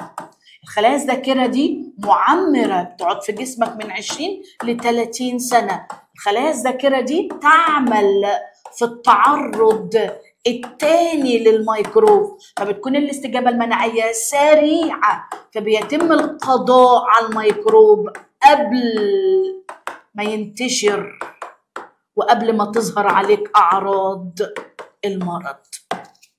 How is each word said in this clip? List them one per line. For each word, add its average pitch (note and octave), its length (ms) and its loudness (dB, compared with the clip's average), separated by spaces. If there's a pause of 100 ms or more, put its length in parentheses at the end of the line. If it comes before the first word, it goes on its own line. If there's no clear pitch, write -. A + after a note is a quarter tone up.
(640)
الخلايا A3+ 320 0
الذاكرة C4 500 -2
دي B3+ 520 -2
معمرة، G#3 880 0
بتقعد F3+ 400 -6
في - 80 -6
جسمك A3+ 540 -6
من G#3+ 60 -12
عشرين C#4+ 520 -10 (200)
لتلاتين A#3 760 -4
سنة. G3 480 -2 (280)
الخلايا A#3+ 340 -2
الذاكرة C4 520 -2
دي C#4+ 280 -4 (120)
تعمل B3+ 840 2 (520)
في A#3+ 80 0
التعرض A3 1300 0 (360)
التاني C#4+ 960 0
للميكروب، G#3+ 960 2 (200)
فبتكون G#3 380 -4
الاستجابة B3+ 540 -2
المناعية A3+ 640 -2
سريعة، D4 1160 2 (240)
فبيتم A3 580 -2
القضاء B3+ 960 4
على A3+ 200 4
الميكروب G#3+ 840 4 (340)
قبل A3 1200 2 (520)
ما G#3 80 -6
ينتشر G#3 960 -4 (960)
وقبل A3 420 2
ما G#3 80 -2
تظهر G#3 420 -2
عليك G3+ 480 0
أعراض F#3+ 760 0 (720)
المرض. F3 500 -6 (840)